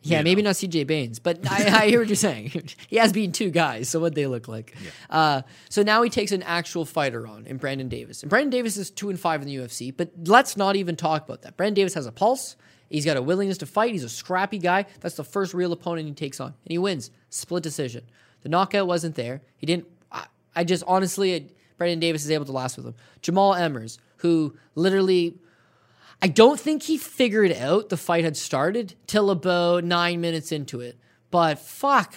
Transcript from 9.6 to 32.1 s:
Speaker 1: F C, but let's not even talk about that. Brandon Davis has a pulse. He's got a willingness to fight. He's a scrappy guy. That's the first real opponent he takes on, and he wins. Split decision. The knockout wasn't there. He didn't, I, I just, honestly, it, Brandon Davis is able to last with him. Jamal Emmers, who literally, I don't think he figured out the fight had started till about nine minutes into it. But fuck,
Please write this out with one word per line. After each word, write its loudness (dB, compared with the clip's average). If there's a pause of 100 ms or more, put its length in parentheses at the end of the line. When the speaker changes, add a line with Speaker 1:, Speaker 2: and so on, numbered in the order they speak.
Speaker 1:
F -14
C, -10
but -6 (160)
let's 6
not 0
even -2
talk -2
about -14
that. -20
Brandon 0
Davis 2
has -4
a -12
pulse. 0 (340)
He's -2
got 2
a -2
willingness 0
to -10
fight. 0
He's -4
a -10
scrappy -4
guy. 2 (160)
That's -8
the -10
first -4
real 0
opponent -6
he -10
takes -10
on, -8
and -16
he -2
wins. -2 (200)
Split -6
decision. -6 (400)
The -10
knockout 2
wasn't -2
there. -6 (160)
He -8
didn't, -2 (240)
I, -12 (300)
I 2
just, 0
honestly, 2
it, -8 (220)
Brandon 0
Davis 0
is -4
able 0
to -12
last -4
with -14
him. -14 (260)
Jamal 4
Emmers, -4 (180)
who 2 (180)
literally, 2 (840)
I 4
don't 8
think -2
he -2
figured 2
out 0
the -2
fight 2
had -2
started -2 (100)
till 2
about 2
nine 2
minutes -4
into -6
it. -14 (320)
But 2
fuck, 0